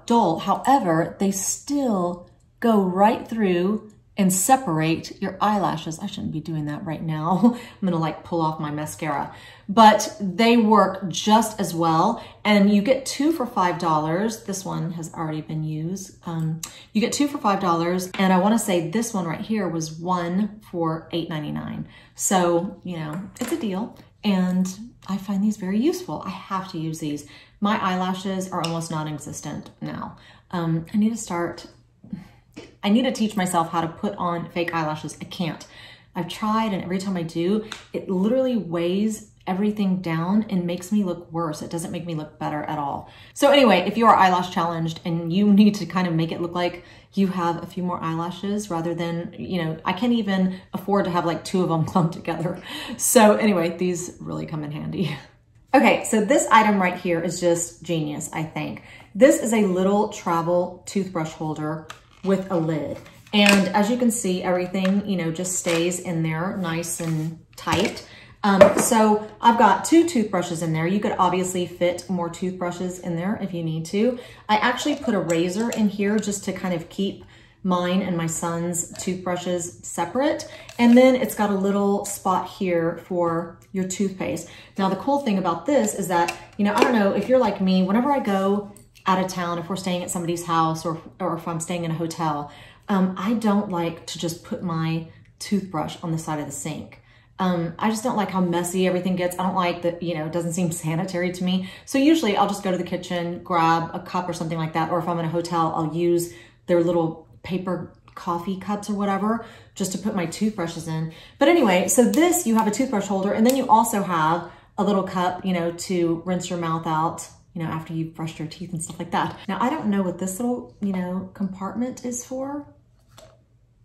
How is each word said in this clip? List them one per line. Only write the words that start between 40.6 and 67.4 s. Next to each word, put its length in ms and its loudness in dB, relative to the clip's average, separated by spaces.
makes 260 -4
me 120 2
look 280 -6
worse. 300 -4
It 80 -12
doesn't 220 -6
make 140 -8
me 100 -6
look 240 -10
better 240 -4
at 160 -4
all. 300 -6
So 180 4
anyway, 360 6
if 100 -2
you 100 4
are 80 10
eyelash 380 4
challenged 520 -2
and 260 -2
you 220 4
need 220 8
to 100 -6
kind 220 -2
of 60 -2
make 180 0
it 100 -6
look 120 -6
like 300 -2
you 140 4
have 340 -2
a 40 -12
few 180 -8
more 180 -4
eyelashes 680 -4
rather 240 -2
than, 440 -4
you 260 -4
know, 220 -4
I 80 0
can't 200 2
even 460 0
afford 320 0
to 60 -2
have, 140 0
like, 200 -2
two 160 0
of 80 2
them 160 2
<laughs> 60 -8
clumped 220 2
together. 480 -4
So 380 8
anyway, 420 2
these 420 -4
really 260 -8
come 180 -8
in 80 -8
handy. 440 -4
Okay, 300 6
so 220 2
this 260 4
item 300 6
right 160 0
here 240 0
is 180 -4
just 440 0
genius, 500 -4
I 100 -4
think. 400 -8
This 280 8
is 120 0
a 120 4
little 440 2
travel 760 -2
toothbrush 460 -4
holder 560 -6
with 280 0
a 60 0
lid. 400 -2
And 360 6
as 200 2
you 80 2
can 140 2
see, 320 -2
everything, 640 0
you 80 0
know, 160 -2
just 260 -4
stays 420 0
in 240 -2
there 340 -2
nice 420 -4
and 400 -4